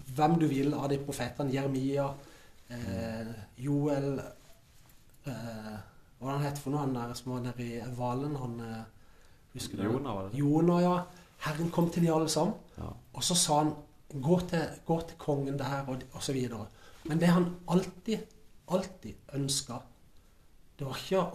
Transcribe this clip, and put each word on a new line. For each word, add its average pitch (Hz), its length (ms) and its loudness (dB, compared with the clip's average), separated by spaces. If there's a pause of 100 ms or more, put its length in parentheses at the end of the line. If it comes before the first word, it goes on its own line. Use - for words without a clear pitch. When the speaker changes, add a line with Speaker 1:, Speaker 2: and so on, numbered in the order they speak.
(160)
Speaker 1:
hvem 156 240 6
du 156 80 4
vil 135 260 2
av 143 160 -2
de 139 140 2
profetene, 135 500 -4
Jeremia, 135 540 0 (640)
eh, 123 80 -10 (500)
Speaker 2:
Mm. 117 60 -8 (240)
Speaker 1:
Joel, 139 640 0 (1040)
eh, 110 520 -8 (420)
hva 131 120 -6
han 143 120 0
heter 143 180 -2
for - 100 -6
noe, 147 80 0
han 135 160 0
der 120 180 -4
som 127 200 -8
var 127 80 -4
nede 123 220 -6
i 120 180 -6 (160)
Valen, 127 380 -2
han, 120 240 -6
eh, 113 240 -8 (680)
husker - 240 -8
du? 95 60 0
Speaker 2:
Jonah, 120 320 0
var 95 80 -4
det 95 80 -8
det? 131 80 -4
Speaker 1:
Jonah, 165 420 6
ja. 180 160 6 (420)
Herren 156 320 -2
kom 170 180 2
til 170 140 2
de 165 100 6
alle 156 160 4
sammen. 175 240 2 (240)
Speaker 2:
Ja. - 100 -8 (260)
Speaker 1:
Og 131 100 -6
så 175 120 2
sa 151 280 6
han, 151 100 2 (480)
"Gå 170 180 6
til, 170 220 0 (240)
gå 165 160 2
til - 160 -10
kongen 139 420 0
der", 139 280 -2
og, 127 140 -6 (120)
og - 100 -10
så - 100 -2
videre. 117 340 -4 (360)
Men 156 160 0
det 170 80 6
han 175 280 6 (120)
alltid, 185 520 0 (500)
alltid 170 440 -4 (200)
ønsket, 135 480 -2 (1000)
det 139 80 -6
var 127 80 -6
ikke 185 280 2 (120)